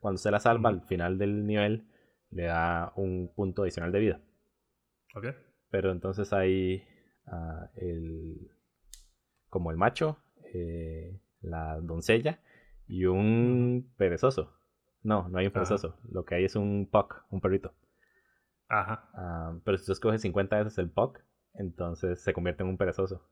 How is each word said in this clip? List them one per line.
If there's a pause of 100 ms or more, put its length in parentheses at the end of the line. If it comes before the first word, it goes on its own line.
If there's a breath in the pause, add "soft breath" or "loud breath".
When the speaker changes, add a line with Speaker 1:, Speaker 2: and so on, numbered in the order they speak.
Speaker 1:
Cuando
usted
la
salva
Speaker 2:
Ujú.
Speaker 1:
al
final
del
nivel, (440 soft breath)
le
da
un
punto
adicional
de
vida. (960)
Speaker 2:
Ok. (440)
Speaker 1:
Pero
entonces
hay, (440 soft breath)
ah,
el, (1000)
como
el
macho, (340)
eh, (220)
la
doncella (480 soft breath)
y
un
Speaker 2:
Ujú.
Speaker 1:
perezoso. (480)
No,
no
hay
un
Speaker 2:
Ajá.
Speaker 1:
perezoso. (120)
Lo
que
hay
es
un
puck,
un
perrito. (960)
Speaker 2:
Ajá.
Speaker 1:
Ah,
pero
si
tú
escoges
cincuenta
veces
el
puck, (340)
entonces
se
convierte
en
un
perezoso.